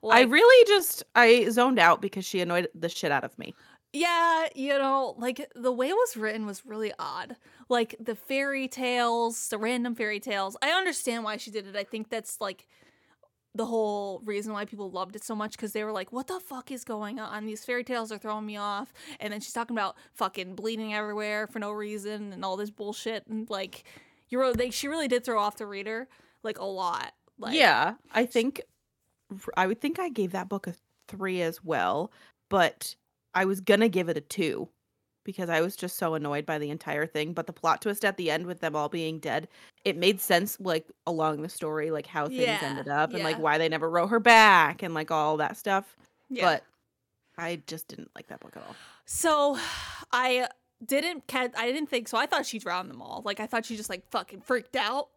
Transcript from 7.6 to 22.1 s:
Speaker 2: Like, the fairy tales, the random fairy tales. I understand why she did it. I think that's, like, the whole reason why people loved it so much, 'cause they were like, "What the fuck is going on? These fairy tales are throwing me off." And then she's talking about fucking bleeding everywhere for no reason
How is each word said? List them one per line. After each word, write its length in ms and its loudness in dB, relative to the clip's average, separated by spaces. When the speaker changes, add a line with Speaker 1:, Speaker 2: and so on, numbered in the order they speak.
Speaker 2:
Like, 300 2
the 140 -6
fairy 540 -4
tales, 800 -2
the 100 -6
random 380 -2
fairy 240 -4
tales. 420 -4
I 120 0
understand 500 -2
why 140 -4
she 120 -12
did 160 -8
it. 100 -14
I 100 -4
think 260 -8
that's, 280 -8
like, 280 -8
the 100 -2
whole 580 -2
reason 300 -6
why 120 -6
people 260 -12
loved 240 -6
it 80 -14
so 120 -8
much, 220 -6
'cause 160 -8
they 100 -4
were 80 -6
like, 200 -6
"What 160 -8
the 120 -8
fuck 320 -14
is 120 -10
going 360 -8
on? 280 -10
These 180 -10
fairy 180 -4
tales 280 -4
are 80 -10
throwing 260 -6
me 120 -8
off." 360 -6
And 140 -8
then 80 -8
she's 120 -14
talking 220 -4
about 200 -2
fucking 400 -4
bleeding 400 -6
everywhere 540 -4
for 100 -12
no 140 -6
reason 600 -8